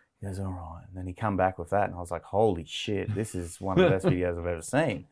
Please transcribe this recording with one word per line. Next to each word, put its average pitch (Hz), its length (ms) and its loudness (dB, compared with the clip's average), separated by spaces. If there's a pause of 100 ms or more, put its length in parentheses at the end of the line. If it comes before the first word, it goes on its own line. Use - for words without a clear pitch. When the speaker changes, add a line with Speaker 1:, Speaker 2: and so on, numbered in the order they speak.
(200)
Speaker 1:
He 101 80 -10
goes, 95 120 -6
"All 95 120 -4
right." 85 360 -10
And 92 100 -16
then 92 100 -8
he 90 60 -6
come 104 240 0
back 92 200 4
with 87 120 -8
that. 98 160 2
And 90 100 -4
I 87 40 -8
was 87 120 -8
like, 85 120 -4
"Holy 98 420 2
shit, 104 500 -4
this 113 180 -4
is 87 280 -6
one 95 180 2
of 185 60 8
the 170 60 6
best 95 140 2
Speaker 2:
<laughs> 127 80 6
Speaker 1:
videos 90 240 0
I've 85 100 -4
ever 85 140 -2
seen." 123 500 0